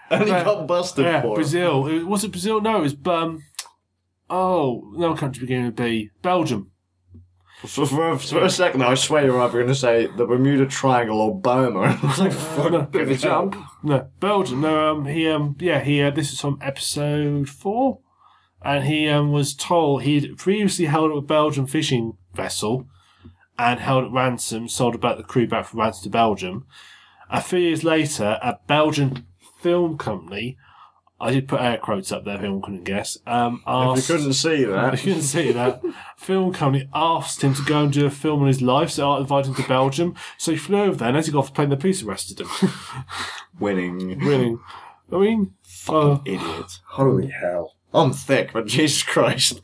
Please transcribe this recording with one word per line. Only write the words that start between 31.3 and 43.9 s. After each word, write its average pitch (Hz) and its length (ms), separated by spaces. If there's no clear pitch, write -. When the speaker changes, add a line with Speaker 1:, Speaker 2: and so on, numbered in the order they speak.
Speaker 2:
did 135 160
put 135 120
air 120 160
quotes 98 340
up 95 140
there 101 120
if 95 40
anyone 98 220
couldn't 95 220
guess, 98 420
um, 120 400
Speaker 1:
If - 0
you 127 60
Speaker 2:
asked 127 360
Speaker 1:
couldn't 147 240
see 151 320
that. 110 300
Speaker 2:
<laughs> - 0
If 127 100
you 196 80
couldn't 156 160
see - 240
that, - 300
film 185 360
company 135 420
asked - 480
him 139 120
to 139 80
go 147 200
and 143 100
do 143 140
a 131 40
film 147 300
on 139 80
his 131 140
life, 139 280
so 143 220
I 139 80
invited 139 300
him 127 120
to - 60
Belgium. 135 460
So 165 140
he 156 60
flew 202 240
over 196 140
there, 113 120
and 131 80
as 156 100
he 151 60
got 143 80
off - 80
the - 40
plane, 147 160
the 139 80
police 185 260
arrested - 380
him. - 80
<laughs> - 580
Speaker 1:
Winning. 92 640